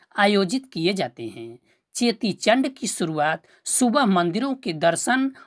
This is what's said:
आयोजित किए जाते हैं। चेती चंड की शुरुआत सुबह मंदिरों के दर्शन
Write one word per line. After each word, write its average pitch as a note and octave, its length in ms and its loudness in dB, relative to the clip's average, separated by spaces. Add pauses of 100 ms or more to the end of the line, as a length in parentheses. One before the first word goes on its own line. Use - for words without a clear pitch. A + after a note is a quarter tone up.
(180)
आयोजित G3+ 560 2
किए F3 200 0
जाते B2+ 340 -6
हैं। A2+ 320 -14 (360)
चेती A3+ 360 0
चंड B3+ 380 2
की B3+ 180 -8
शुरुआत D#3+ 560 -2 (220)
सुबह B3+ 400 2
मंदिरों F#3+ 500 0
के G3+ 180 -6
दर्शन G3+ 580 0 (140)